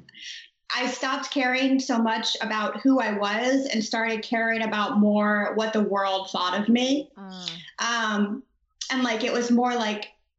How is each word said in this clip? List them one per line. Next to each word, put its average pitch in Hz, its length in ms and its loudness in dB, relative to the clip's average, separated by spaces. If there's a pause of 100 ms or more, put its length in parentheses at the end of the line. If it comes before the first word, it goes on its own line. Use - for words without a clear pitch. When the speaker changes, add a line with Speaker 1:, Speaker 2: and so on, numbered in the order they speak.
(720)
Speaker 1:
I 254 140 -2
stopped 262 460 -4
caring 262 480 2
so 262 180 -2
much 226 440 0
about 214 400 -4
who 269 180 6
I 208 180 0
was 240 480 0
and 220 180 0
started 226 380 -2
caring 226 400 0
about 208 380 0
more 208 560 4
what 220 180 0
the 220 80 2
world 190 480 0
thought 185 320 -2
of 208 80 -2
me. 254 480 2
Speaker 2:
Mm. 185 320 -12 (300)
Speaker 1:
Um, 220 640 0 (480)
and, 254 120 0
like, 226 200 0
it 240 100 -2
was 240 160 0
more 240 240 4
like, 214 360 -2 (300)